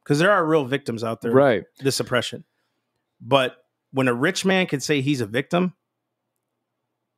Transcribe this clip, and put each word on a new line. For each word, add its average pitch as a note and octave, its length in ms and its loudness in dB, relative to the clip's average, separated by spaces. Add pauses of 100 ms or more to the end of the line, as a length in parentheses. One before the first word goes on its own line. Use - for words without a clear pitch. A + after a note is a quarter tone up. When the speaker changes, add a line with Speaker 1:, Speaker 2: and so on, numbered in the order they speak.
Speaker 1:
'cause C#3+ 160 0
there F#3 120 4
are F#3 120 2
real D#3 200 2
victims A#2+ 400 -6
out A2+ 160 -6
there. A#2 120 -4
Speaker 2:
Right. C3 320 4 (140)
Speaker 1:
This C3+ 220 -2
oppression. A#2 440 -4 (760)
But B2+ 360 0 (360)
when C3 160 0
a B2 60 2
rich D#3+ 300 -2
man F#3 220 2
can D3 140 -4
say D3 200 -2
he's C3 200 -2
a A2+ 60 -4
victim, D#3 480 -4 (1400)